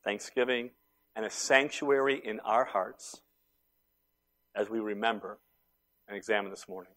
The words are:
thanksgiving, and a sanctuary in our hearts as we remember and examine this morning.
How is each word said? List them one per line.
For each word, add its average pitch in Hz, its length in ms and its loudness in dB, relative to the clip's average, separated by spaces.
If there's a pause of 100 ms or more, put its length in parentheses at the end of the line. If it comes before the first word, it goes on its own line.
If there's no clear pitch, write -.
thanksgiving, 120 640 0 (460)
and 110 80 -4
a 104 60 -4
sanctuary 139 920 2
in 110 160 -4
our 113 240 4
hearts - 560 -4 (1300)
as 101 160 0
we 113 80 -2
remember 104 600 -2 (680)
and 101 100 -10
examine 101 340 0
this - 180 -14
morning. 92 280 -12